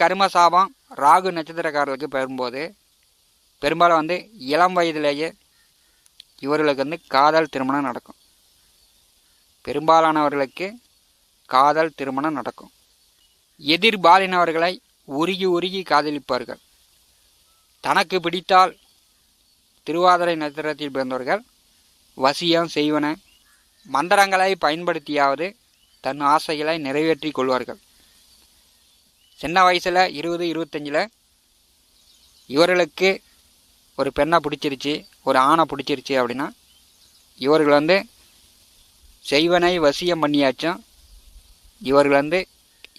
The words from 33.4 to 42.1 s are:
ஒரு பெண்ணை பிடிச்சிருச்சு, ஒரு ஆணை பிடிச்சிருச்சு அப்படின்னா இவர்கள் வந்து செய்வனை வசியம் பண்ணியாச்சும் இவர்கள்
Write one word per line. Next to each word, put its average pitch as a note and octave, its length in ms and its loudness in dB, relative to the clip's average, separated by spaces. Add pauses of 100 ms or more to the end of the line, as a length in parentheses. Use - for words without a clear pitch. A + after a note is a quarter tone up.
ஒரு C3+ 180 -2
பெண்ணை D#3 280 2
பிடிச்சிருச்சு, C#3+ 480 -6 (360)
ஒரு C3+ 100 2 (100)
ஆணை D#3+ 220 2
பிடிச்சிருச்சு C#3 500 -6
அப்படின்னா B2 260 -4 (1000)
இவர்கள் D3 320 4
வந்து D#3+ 180 2 (1300)
செய்வனை E3+ 420 2 (140)
வசியம் E3 380 -2
பண்ணியாச்சும் D3 540 -2 (1120)
இவர்கள் C#3+ 300 4